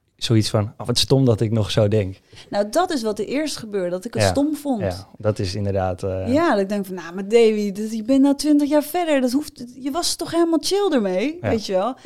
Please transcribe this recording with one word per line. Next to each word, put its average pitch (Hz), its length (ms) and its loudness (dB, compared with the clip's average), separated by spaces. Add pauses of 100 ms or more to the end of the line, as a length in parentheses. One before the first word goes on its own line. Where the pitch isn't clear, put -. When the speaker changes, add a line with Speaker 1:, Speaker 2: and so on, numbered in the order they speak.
(160)
Speaker 1:
zoiets 110 340 2
van, 104 260 0
"Ah, 110 100 -10
wat 120 120 0
stom 135 260 4
dat 117 160 4
ik 110 120 0
nog 107 180 0
zo 107 180 4
denk"? 98 320 0 (300)
Speaker 2:
Nou, 208 200 0
dat 359 220 0
is 254 100 -2
wat 214 160 -4
er 214 80 -4
eerst 285 300 -4
gebeurde, 196 340 -4
dat 185 140 -6
ik 240 100 -10
het 110 80 2
Speaker 1:
Ja. 98 60 4
Speaker 2:
stom 285 280 2
vond. 262 240 -4
Speaker 1:
Ja, 95 280 -6 (100)
dat 104 200 -2
is 98 160 -4
inderdaad, 95 480 -2
eh, 95 300 -4
Speaker 2:
Ja, 320 180 2
dat 214 100 2
ik 196 80 -2
denk 202 180 -4
van, 185 80 -12
"Nou, 170 200 -14
maar 196 140 -8
Davy, 220 440 4
dat, 214 200 -6
je 226 100 -6
bent 262 200 4
nou 277 140 4
twintig 294 320 2
jaar 294 140 2
verder. 311 380 0
Dat 247 120 0
hoeft, 285 320 -4 (140)
je 262 120 -6
was - 260 -4
toch 339 140 -8
helemaal 330 320 2
chill 392 300 0
ermee, 226 480 0
Speaker 1:
Ja. - 80 -2
Speaker 2:
weet 220 180 -2
je 208 60 -6
wel?" 208 220 0 (120)